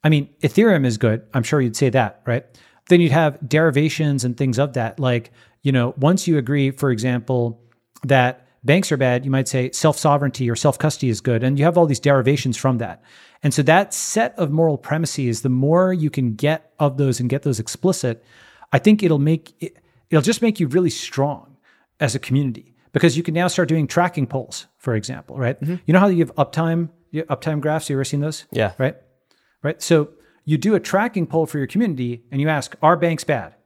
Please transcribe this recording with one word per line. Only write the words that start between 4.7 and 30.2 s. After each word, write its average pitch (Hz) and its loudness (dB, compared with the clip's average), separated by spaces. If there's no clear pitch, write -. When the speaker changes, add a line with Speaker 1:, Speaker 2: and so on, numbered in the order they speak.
Speaker 1:
that. 113 -4
Like, 120 -2
you 139 0
know, 127 0
once 165 2
you 160 2
agree, 139 0
for 135 -2
example, 120 -2
that 127 2
banks 160 2
are 147 0
bad, 127 0
you 139 -4
might 135 0
say 127 -2
self-sovereignty 143 0
or 117 -2
self-custody 143 0
is 110 -2
good. 117 0
And 135 0
you 143 2
have 170 2
all 170 6
these 143 -2
derivations 135 2
from 131 0
that. 90 -10
And 147 0
so 151 0
that 170 4
set - -2
of 156 0
moral 156 2
premises, 143 -4
the 135 -2
more 156 2
you 156 -2
can 120 -2
get 147 -4
of 139 0
those 135 0
and 123 -2
get 135 -2
those 131 -2
explicit, 123 -4
I 139 2
think 208 4
it'll 160 2
make 156 -2
it, - -14
it'll 151 4
just 214 0
make 220 0
you 160 2
really 170 2
strong - -6
as 143 0
a 131 -4
community 131 -2
because 160 2
you 170 -2
can 165 -4
now 175 0
start 170 0
doing 156 0
tracking 175 0
polls, - -10
for 123 -4
example, - -8
right? 127 -2
Speaker 2:
Mm-hmm. 160 -4
Speaker 1:
You 156 2
know 180 6
how 202 4
you 180 2
have 160 -2
uptime, 165 -2
you 160 -8
have 139 -4
uptime 151 -4
graphs? 151 -4
You 139 -2
ever 135 -2
seen 143 -4
those? 151 -6
Speaker 2:
Yeah. 107 -2
Speaker 1:
Right? 135 -2
Right. 151 -6
So 151 2